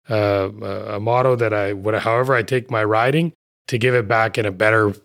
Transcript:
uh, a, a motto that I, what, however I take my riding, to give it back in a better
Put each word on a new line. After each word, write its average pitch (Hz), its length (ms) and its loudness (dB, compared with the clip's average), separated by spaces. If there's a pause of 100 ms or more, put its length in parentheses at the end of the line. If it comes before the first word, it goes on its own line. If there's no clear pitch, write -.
(100)
uh, 101 400 0 (100)
a, 104 360 -8
a 104 40 -6
motto 123 360 2
that 113 180 0
I, 101 180 0
what, 101 220 -2
however 120 400 0
I 117 80 2
take 117 280 -4
my 110 120 0
riding, 131 500 0 (360)
to 127 100 -2
give 123 160 2
it 117 140 0
back 113 280 0
in 117 80 -2
a 104 60 -2
better 107 420 2 (120)